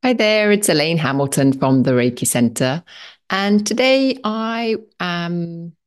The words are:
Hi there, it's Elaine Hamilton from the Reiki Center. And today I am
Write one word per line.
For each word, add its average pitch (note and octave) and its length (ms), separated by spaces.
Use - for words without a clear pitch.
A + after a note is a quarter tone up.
Hi B3+ 60
there, G#3+ 400
it's G3+ 160
Elaine D#3+ 280
Hamilton C#3 540
from C3+ 320
the C3 80
Reiki B2 340
Center. B2+ 560
And G#3 380
today C4 560
I A3+ 540
am E3+ 720